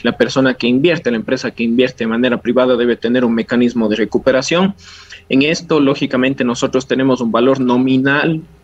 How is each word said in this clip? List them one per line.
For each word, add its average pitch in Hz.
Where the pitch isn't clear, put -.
la 120
persona 127
que 120
invierte, 139
la 117
empresa 127
que 117
invierte 120
de 113
manera 120
privada 123
debe 117
tener 123
un 117
mecanismo 120
de 104
recuperación. 131
En 135
esto, 160
lógicamente, 135
nosotros 123
tenemos 127
un 113
valor 127
nominal 135